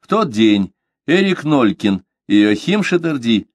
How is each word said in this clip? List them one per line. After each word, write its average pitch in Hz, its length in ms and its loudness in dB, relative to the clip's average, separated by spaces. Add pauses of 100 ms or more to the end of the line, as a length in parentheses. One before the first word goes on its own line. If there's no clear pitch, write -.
В - 60 -20
тот 202 240 -2
день 104 420 0 (340)
Эрик 190 360 0
Нолькин 110 600 0 (240)
и 101 80 2
Йоахим 107 480 2
Шетарди 143 720 -2